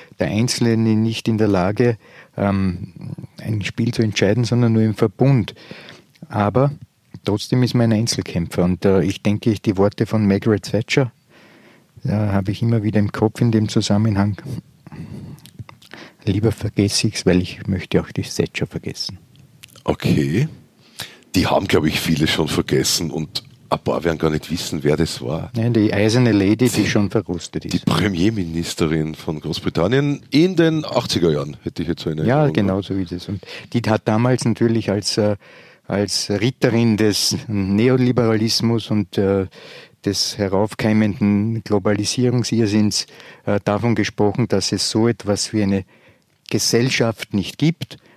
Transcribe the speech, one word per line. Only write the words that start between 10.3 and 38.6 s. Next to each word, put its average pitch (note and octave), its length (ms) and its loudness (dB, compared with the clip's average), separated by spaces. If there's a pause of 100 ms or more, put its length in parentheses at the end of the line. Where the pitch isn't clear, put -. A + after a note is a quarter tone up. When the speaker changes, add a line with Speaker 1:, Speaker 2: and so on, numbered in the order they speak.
Speaker 1:
Thatcher, A#2+ 400 0 (920)
äh, - 60 -2
habe G2+ 420 0
ich G2+ 100 -6
immer A#2 220 2
wieder G#2 160 2
im G2+ 100 0
Kopf - 300 0
in A#2+ 100 2
dem A2 180 2
Zusammenhang. G#2 720 0 (1800)
Lieber G#2 280 2
vergesse - 560 0
ich's, - 180 -4
weil F2+ 160 4
ich - 240 -10
möchte F#2+ 340 0
auch E2+ 100 -6
die - 120 -6
Thatcher - 440 -4
vergessen. - 520 -10 (680)
Speaker 2:
Okay. E2 640 0 (880)
Die - 120 2
haben, - 200 0
glaub E2 180 2
ich, D#2 160 0
viele D#2 260 0
schon D#2 220 0
vergessen D2+ 640 0
und D2+ 320 -6 (260)
ein - 120 -2
paar C#2 240 -2
werden D#2+ 140 0
gar D#2+ 120 0
nicht D#2 200 -4
wissen, D#2+ 340 -6
wer D2 120 2
das D#2 240 -2
war. E2 360 -6
Speaker 1:
Nein, A#2 180 0
die G#2+ 180 4
eiserne A2 400 2
Lady, G#2 360 4
die A2+ 140 0
Speaker 2:
Die G2 40 0
Speaker 1:
schon G2+ 240 0
verrostet F2 540 -6
ist. F2 100 -6
Speaker 2:
die E2+ 60 0
Premierministerin E2 1400 -2
von D2+ 240 -8
Großbritannien B2+ 920 0
in F3 240 4
den D#3+ 300 2
achtziger F2+ 480 0
Jahren, D2 320 -4
hätte - 180 -8
ich D#2 60 -8
jetzt E2 140 -4
so E2 80 -4
eine D#2 140 -4
Speaker 1:
Ja, C#3 200 2
Speaker 2:
Erinnerung. C#3+ 80 2
Speaker 1:
genau F#2+ 300 0
so F#2+ 120 -6
ist F#2+ 180 -4
es. F2+ 160 -12
Und G#2 140 -8 (300)
die A#2+ 180 0
hat A2 160 2
damals A#2 380 2
natürlich A2+ 460 0
als, G2+ 280 -2
äh, G#2 180 2 (520)
als G2 420 -2
Ritterin A2+ 640 2
des G#2+ 400 0 (120)
Neoliberalismus A2+ 1400 2